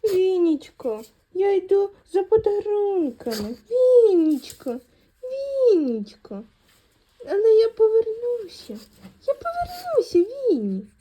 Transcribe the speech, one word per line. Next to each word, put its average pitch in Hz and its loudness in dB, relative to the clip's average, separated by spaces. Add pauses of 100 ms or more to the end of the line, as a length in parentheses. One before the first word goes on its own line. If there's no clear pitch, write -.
Вінечко, 349 -2 (320)
я 392 0
йду 392 0 (220)
за 381 0
подарунками. 392 -2 (140)
Вінечко, 381 2 (420)
Вінечко. 440 -2 (880)
Але 415 2
я 440 6
повернуся. 453 -2 (480)
Я 571 -2
повернуся, 679 -4
Віні. 339 -2 (140)